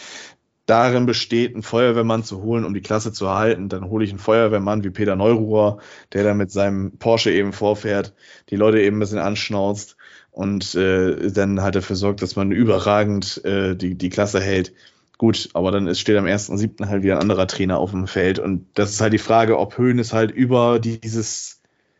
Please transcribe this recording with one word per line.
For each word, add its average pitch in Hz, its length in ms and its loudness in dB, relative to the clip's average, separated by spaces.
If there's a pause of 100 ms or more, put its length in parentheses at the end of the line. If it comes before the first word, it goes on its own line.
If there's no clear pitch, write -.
(680)
darin 123 400 4
besteht, 120 480 0
einen 110 100 -10
Feuerwehrmann 117 600 2
zu 98 180 -12
holen, 113 220 -2
um 85 80 -4
die 98 100 -6
Klasse 110 300 -4
zu 101 140 -6
erhalten, 98 420 0
dann 95 220 -8
hole 110 140 0
ich 98 60 -2
einen 98 100 -12
Feuerwehrmann 107 640 2
wie 98 60 -6
Peter 101 260 -2
Neururer, 107 640 2 (340)
der 98 120 0
da 104 100 2
mit 98 180 -2
seinem 98 460 -2
Porsche 113 340 2
eben 98 200 2
vorfährt, 104 640 -2 (360)
die 101 60 -4
Leute 110 240 4
eben 101 160 4
ein 107 40 0
bisschen 104 180 -4
anschnauzt 101 800 -4 (340)
und, 98 440 -4
äh, 92 560 0
dann 98 320 0
halt 98 140 0
dafür 98 200 -4
sorgt, 101 260 -2
dass - 140 -6
man 98 160 0
überragend, 104 920 2
äh, 95 320 -2
die, 92 200 -4
die 90 120 -4
Klasse 101 320 0
hält. 95 320 -2 (440)
Gut, - 360 0
aber 92 180 0
dann 98 160 0
ist, 87 140 -2
steht 107 160 2
am 98 100 2
ersten 101 320 -2
siebten 101 300 -4
halt 98 160 -2
wieder 95 100 4
ein 73 80 0
anderer 95 240 0
Trainer 92 320 -2
auf 90 140 -2
dem 92 160 -4
Feld. 95 320 0
Und 90 340 -4
das 101 160 0
ist 104 100 -4
halt 110 120 2
die 107 60 4
Frage, 113 420 2
ob - 180 -6
Hoeneß 123 340 0
halt 113 200 2
über 120 480 2
dieses 113 800 -8 (400)